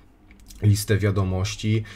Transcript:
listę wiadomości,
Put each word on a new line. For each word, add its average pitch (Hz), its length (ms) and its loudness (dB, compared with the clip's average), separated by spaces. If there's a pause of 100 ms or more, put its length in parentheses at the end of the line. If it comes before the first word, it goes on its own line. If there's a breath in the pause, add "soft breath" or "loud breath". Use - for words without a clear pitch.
(600 loud breath)
listę 104 360 2
wiadomości, 98 840 0 (120)